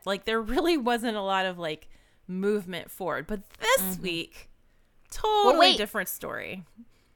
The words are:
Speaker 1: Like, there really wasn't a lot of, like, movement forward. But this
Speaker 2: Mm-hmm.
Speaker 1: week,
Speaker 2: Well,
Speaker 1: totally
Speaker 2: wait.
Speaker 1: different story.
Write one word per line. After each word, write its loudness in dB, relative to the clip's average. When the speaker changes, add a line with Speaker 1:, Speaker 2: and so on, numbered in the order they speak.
Speaker 1:
Like, -4
there 0
really 2
wasn't 0
a -4
lot 0
of, -4
like, -6
movement -2
forward. -6
But -6
this 4
Speaker 2:
Mm-hmm. -4
Speaker 1:
week, -8
Speaker 2:
Well, 4
Speaker 1:
totally 8
Speaker 2:
wait. 8
Speaker 1:
different -4
story. -10